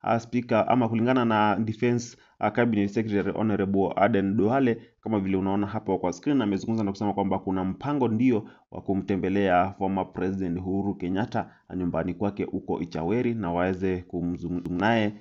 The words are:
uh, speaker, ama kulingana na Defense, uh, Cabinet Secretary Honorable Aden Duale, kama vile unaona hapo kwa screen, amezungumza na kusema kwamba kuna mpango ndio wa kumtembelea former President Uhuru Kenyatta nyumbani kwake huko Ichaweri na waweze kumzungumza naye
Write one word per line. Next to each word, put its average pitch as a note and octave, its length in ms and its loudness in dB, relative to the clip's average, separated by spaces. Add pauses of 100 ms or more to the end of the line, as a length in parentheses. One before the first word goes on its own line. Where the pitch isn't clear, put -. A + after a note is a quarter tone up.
uh, A2 140 2
speaker, A#2 500 0
ama B2 220 4
kulingana A#2+ 360 2
na G#2+ 300 4
Defense, A#2+ 640 -2 (220)
uh, G#2+ 100 0
Cabinet G#2 420 2
Secretary G2+ 400 0
Honorable G2 640 0
Aden G2 420 2
Duale, A2+ 400 2 (240)
kama G#2+ 180 0
vile F#2+ 180 0
unaona G2 300 0
hapo G2 300 -2
kwa F2 160 -2
screen, C#3+ 280 0
amezungumza G#2+ 420 0
na G2 80 0
kusema G2+ 220 -2
kwamba G2 260 0
kuna F#2+ 240 -2
mpango B2+ 440 -2
ndio A2 360 2 (280)
wa F2 100 -12
kumtembelea F#2+ 960 2
former F#2+ 360 -2
President F#2 460 -2
Uhuru G2 360 -2
Kenyatta F#2+ 540 -4 (280)
nyumbani E2+ 360 -2
kwake G2+ 300 -4
huko - 380 -4
Ichaweri G2 520 -2
na G2+ 180 -4
waweze F#2 460 0
kumzungumza F2 760 -4
naye G#2 460 2